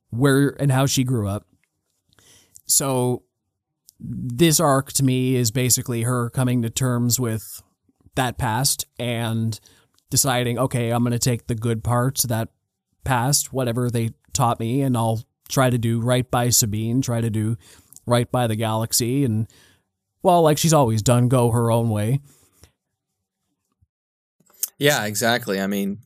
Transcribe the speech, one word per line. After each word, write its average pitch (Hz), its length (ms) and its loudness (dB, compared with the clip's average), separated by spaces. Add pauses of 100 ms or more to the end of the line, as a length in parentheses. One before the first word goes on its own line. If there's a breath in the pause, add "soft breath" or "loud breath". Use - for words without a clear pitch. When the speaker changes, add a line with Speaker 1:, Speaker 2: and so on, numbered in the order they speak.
Speaker 1:
where 135 500 2
and 139 140 0
how 135 140 2
she 135 180 0
grew 117 240 -2
up. 101 180 -6 (1200 soft breath)
So 127 580 0 (760)
this 123 600 0
arc 139 320 2
to 135 120 0
me 127 320 2
is 120 140 0
basically 120 520 -2
her 120 280 -2
coming 123 320 0
to 113 80 -2
terms 120 500 0
with 110 400 -6 (540)
that 127 240 -2
past 127 480 -2 (120)
and 113 600 -4 (480 soft breath)
deciding, 123 500 0
"Okay, 120 320 -2
I'm 117 120 0
gonna 120 160 0
take 120 300 -2
the 120 60 -2
good 113 300 -4
parts 123 400 0
of 117 40 -6
that 113 200 -4 (560)
past, 135 480 0
whatever 123 380 -2
they 113 200 -2 (220)
taught 117 260 0
me, 117 220 -2
and 131 160 0
I'll 113 280 -2 (260)
try 131 180 2
to 123 80 2
do 113 240 0
right 123 300 0
by 123 180 0
Sabine, 113 540 0
try 117 180 -2
to 113 80 -2
do 110 300 -2 (480 loud breath)
right 120 240 0
by 123 160 0
the 110 100 -2
galaxy," 113 680 -2
and, 110 220 0 (760 soft breath)
well, 175 200 6
like 151 160 4
she's 160 140 2
always 113 300 4
done, 123 260 4
go 120 220 4
her 117 200 0
own 117 200 2
way. 110 300 -2 (2500 soft breath)
Speaker 2:
Yeah, 139 260 2
exactly. 107 560 -2
I 98 60 -2
mean, 101 400 -4